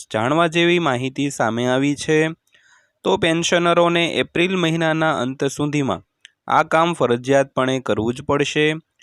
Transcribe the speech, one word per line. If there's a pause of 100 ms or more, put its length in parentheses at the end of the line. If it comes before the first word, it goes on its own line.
(140)
જાણવા
જેવી
માહિતી
સામે
આવી
છે. (760)
તો
પેન્શનરોને
એપ્રિલ
મહિનાના
અંત
સુધીમાં (440)
આ
કામ
ફરજિયાતપણે
કરવું
જ
પડશે, (300)